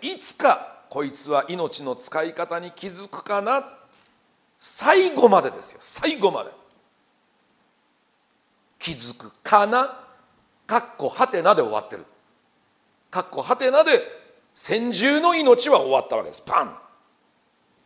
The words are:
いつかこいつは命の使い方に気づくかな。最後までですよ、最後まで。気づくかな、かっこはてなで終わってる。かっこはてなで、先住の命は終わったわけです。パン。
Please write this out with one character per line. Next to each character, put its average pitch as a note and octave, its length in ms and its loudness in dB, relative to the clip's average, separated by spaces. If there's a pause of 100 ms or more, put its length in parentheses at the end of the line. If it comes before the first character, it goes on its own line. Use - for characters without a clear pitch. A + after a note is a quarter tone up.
い E4+ 160 -8
つ - 180 -8
か - 440 0 (100)
こ C#3+ 140 -6
い C#3 80 -6
つ D3 180 -14
は C#3 200 0
命 E3+ 340 -6
の B2+ 120 -6
使 - 280 -6
い E3 100 -8
方 E3+ 260 -8
に F3 120 -14
気 F#3 160 -16
づ F#3+ 220 -14
く - 140 -16
か G3+ 180 -4
な。 C4+ 360 -4 (800)
最 F4 580 0
後 B3+ 120 6
ま F#3+ 140 6
で C3 80 -4
で - 140 -12
す - 80 -18
よ、 - 100 -20
最 - 360 -4
後 G3 120 0
ま B2+ 140 -6
で。 F#2+ 80 -14 (2250)
気 - 140 -10
づ A#2+ 260 -12
く A2 140 -20 (100)
か G#3 240 4
な、 B3+ 400 -2 (640)
か A3+ 100 -2
っ - 60 0 (140)
こ C3 120 -6
は B3+ 180 0
て G3 140 -4
な F3 140 6
で D3+ 80 2
終 G#2+ 100 -4
わ G#2+ 80 -2
っ - 80 -18
て G2+ 80 -14
る。 E2+ 80 -18 (1040)
か F3+ 120 -4
っ F3+ 80 -8
こ C#3 120 -8
は A3 160 0
て C4 140 0
な D4 120 6
で、 D#4 200 4 (500)
先 A#3 380 -2
住 C4 280 2
の F4 140 2
命 C#4 380 4
は G#3+ 80 6
終 C3+ 140 0
わ C3+ 80 4
っ - 60 -10
た A#2 80 -4
わ G#2+ 80 -2
け - 60 -10
で - 60 -18
す。 - 80 -16
パ - 200 0
ン。 - 140 -10 (1080)